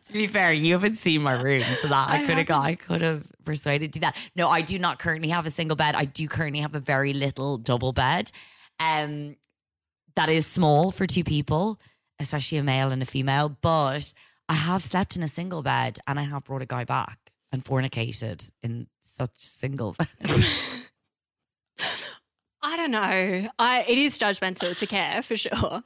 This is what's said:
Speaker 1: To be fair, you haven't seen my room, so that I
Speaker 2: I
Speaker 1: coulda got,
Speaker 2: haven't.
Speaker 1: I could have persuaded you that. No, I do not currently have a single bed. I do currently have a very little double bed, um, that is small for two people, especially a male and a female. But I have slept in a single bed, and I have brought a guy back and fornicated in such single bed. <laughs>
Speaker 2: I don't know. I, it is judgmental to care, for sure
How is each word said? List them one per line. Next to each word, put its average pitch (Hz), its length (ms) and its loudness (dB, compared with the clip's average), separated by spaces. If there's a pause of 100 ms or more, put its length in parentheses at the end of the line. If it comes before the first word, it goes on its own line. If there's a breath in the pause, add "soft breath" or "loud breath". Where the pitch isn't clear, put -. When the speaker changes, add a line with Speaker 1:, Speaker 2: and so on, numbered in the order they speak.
Speaker 1:
To - 80 -14
be 214 120 0
fair, 196 260 4
you 156 200 4
haven't 202 240 2
seen 156 260 2
my 131 180 2
room, 135 200 4
so 123 280 0
that 135 200 4
I 147 140 2
Speaker 2:
I - 40 -2
Speaker 1:
coulda 165 160 2
got, 160 200 2
Speaker 2:
haven't. 143 40 2
Speaker 1:
I 165 80 0
could 170 280 -4
have 160 240 -2 (180)
persuaded 151 500 -2
you 160 60 -6
that. 160 160 0 (180 loud breath)
No, 175 140 2
I 165 140 4
do 185 160 -2
not 175 200 -2
currently 160 300 -2
have 165 180 0
a 160 60 -4
single 156 240 -2
bed. 151 180 2
I 147 100 0
do 156 220 -2
currently 147 340 -4
have 151 140 -4
a 147 60 -4
very 139 320 0
little 139 460 -2
double 123 340 0
bed, 143 400 0 (480 loud breath)
um, 147 560 -2 (800)
that 156 140 4
is 160 160 4
small 160 440 6
for 190 160 -2
two 175 160 2
people, 160 560 0 (400 soft breath)
especially 147 400 -2
a 143 60 0
male 135 260 2
and 131 120 -2
a - 20 -2
female. 139 460 0
But 147 640 0 (360 soft breath)
I 160 60 2
have 170 280 0
slept - 340 0
in 175 60 -4
a 156 60 -2
single 170 340 -4
bed, 127 360 -2 (100)
and 139 100 -4
I 143 40 -2
have 143 220 -6
brought 131 180 -8
a 123 40 -8
guy 123 180 -4
back 127 340 -4 (340)
and 131 120 -6
fornicated 117 880 -4 (140)
in 117 240 -6 (140)
such - 360 -8
single 117 540 -6
bed. - 160 -2 (100)
<laughs> - 220 2 (2250 loud breath)
Speaker 2:
I 311 140 -4
don't 330 140 0
know. 190 580 2 (100)
I, 240 300 4
it 247 80 4
is 285 220 4
judgmental 185 600 -2
to 208 80 -2
care, 190 360 -2
for 233 120 -4
sure 226 520 -4